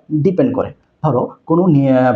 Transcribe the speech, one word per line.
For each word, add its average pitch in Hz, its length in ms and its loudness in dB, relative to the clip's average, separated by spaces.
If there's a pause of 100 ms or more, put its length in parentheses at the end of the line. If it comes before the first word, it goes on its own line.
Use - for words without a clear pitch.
(240)
ডিপেন্ড 151 320 0
করে। - 180 -6 (300)
ধরো 135 240 -2 (180)
কোনো 170 220 0
নি-, 139 200 2 (280)